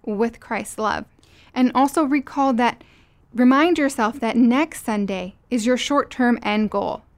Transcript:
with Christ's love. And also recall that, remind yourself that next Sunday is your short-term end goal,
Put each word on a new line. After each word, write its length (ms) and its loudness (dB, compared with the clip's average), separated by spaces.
with 340 -2
Christ's 380 -10
love. 280 -2
And 180 2
also 300 2
recall 500 0
that, 300 -2
remind 440 4
yourself 420 -2
that 160 -2
next 500 2
Sunday 500 -4
is 160 -2
your 120 2
short-term 640 0
end 300 -2
goal, 320 -4